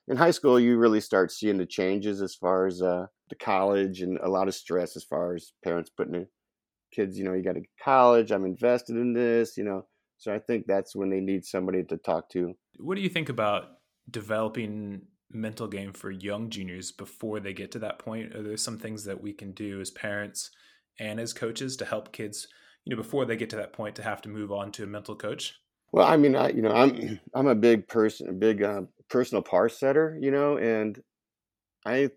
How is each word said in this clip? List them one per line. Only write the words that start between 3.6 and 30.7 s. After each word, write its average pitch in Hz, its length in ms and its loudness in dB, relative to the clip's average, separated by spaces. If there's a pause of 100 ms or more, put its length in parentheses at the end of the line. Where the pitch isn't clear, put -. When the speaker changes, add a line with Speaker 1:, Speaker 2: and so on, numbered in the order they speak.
Speaker 1:
and 90 180 -4
a 85 80 -2
lot 95 200 2
of 95 60 -4
stress 87 420 -4
as 90 80 -14
far 87 300 -4
as - 180 -14 (120)
parents 85 260 -4
putting - 240 -6
their 87 140 -6 (640)
kids, 98 260 -4
you 95 60 -4
know, 95 100 -4
"You 92 80 -2
gotta 90 180 -4
get - 80 -18 (100)
to - 60 -20
college, 123 480 6
I'm 95 120 0
invested 120 520 0
in 123 160 -2
this," 117 440 0
you 104 80 -6
know. 98 220 -6 (320)
So 107 160 -8
I 104 40 -4
think 110 280 -4
that's 98 300 0
when 98 140 -2
they 95 100 0
need 95 240 -2
somebody 92 400 -2
to 82 140 -6
talk 82 320 -2
to. 87 240 -2 (240)
Speaker 2:
What 165 180 -6
do 202 60 -4
you 190 60 0
think 165 200 -4
about 107 500 -2 (320)
developing 107 960 -6 (240)
mental 110 380 -8
game 98 240 -8
for 101 180 -14
young 101 400 -8
juniors 92 420 -10
before 107 480 -10
they 98 120 -8
get 95 200 -12
to 120 80 -10
that 107 180 -8
point? 113 360 -10
Are 107 80 -10
there 107 140 -8
some 110 220 -8
things 110 260 -12
that 98 160 -8
we 104 120 -10
can 101 200 -14
do 98 280 -10
as 95 100 -10
parents 101 600 -8 (480)
and 110 220 -8
as 113 120 -8
coaches 127 440 -6
to - 80 -6
help - 280 -6
kids, - 360 -10 (360)
you - 60 -8
know, 113 100 -4
before 131 240 -2
they 117 120 -2
get 110 140 -6
to 107 60 -8
that 104 160 -8
point 107 240 -8
to 107 60 -14
have 107 200 -6
to 110 60 -14
move 104 220 -8
on 101 220 -6
to 110 120 -10
a - 20 -10
mental 104 300 -12
coach? - 380 -8 (380)
Speaker 1:
Well, - 140 8
I 160 100 8
mean, 143 200 8
I, 131 140 2
you - 120 0
know, 107 100 4
I'm, 117 540 4
<clears throat> - 80 -20
I'm 135 120 2
a 131 80 6
big 110 340 6
person, 110 400 2
a 92 40 -6
big, 101 300 2
uh, 101 200 0 (260)
personal 113 340 2
par 92 260 4
setter, 156 520 2
you 139 100 0
know, 143 280 2
and 107 420 0 (840)